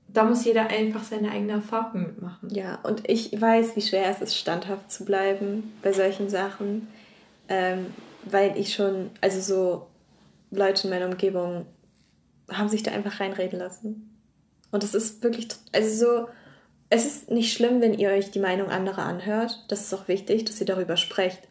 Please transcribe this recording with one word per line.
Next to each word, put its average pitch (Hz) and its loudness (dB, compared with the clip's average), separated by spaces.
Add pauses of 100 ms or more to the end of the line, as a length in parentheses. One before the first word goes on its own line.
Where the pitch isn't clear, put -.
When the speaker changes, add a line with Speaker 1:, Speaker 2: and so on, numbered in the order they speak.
Speaker 1:
Da 220 4
muss 233 4
jeder 220 4
einfach 214 0
seine 214 -2
eigene 208 -2
Erfahrung 214 -2
mitmachen. 175 -10
Speaker 2:
Ja, 190 -6
und 214 -2
ich 226 0
weiß, 226 4
wie 208 0
schwer 190 2
es 196 -4
ist, - -2
standhaft 185 -4
zu - -8
bleiben 202 0 (100)
bei 196 2
solchen 196 2
Sachen. 202 -4 (600)
Ähm, 185 0 (420)
weil 196 4
ich 202 -4
schon, 196 0 (120)
also 190 2
so 185 0 (680)
Leute 196 2
in 190 -2
meiner 180 0
Umgebung 180 0 (840)
haben 208 0
sich 214 0
da - -2
einfach 202 -6
reinreden 190 -4
lassen. 214 -12 (560)
Und 202 0
es 208 -2
ist - -2
wirklich, 226 0 (260)
also 220 2
so, 240 2 (640)
es 233 6
ist - -2
nicht 226 2
schlimm, 240 4
wenn 220 6
ihr 202 2
euch 196 2
die - -2
Meinung 190 0
anderer 190 -2
anhört. 208 -2
Das 202 -4
ist - -4
auch 190 -8
wichtig, 202 2
dass - -6
ihr 214 -2
darüber 180 0
sprecht. 185 0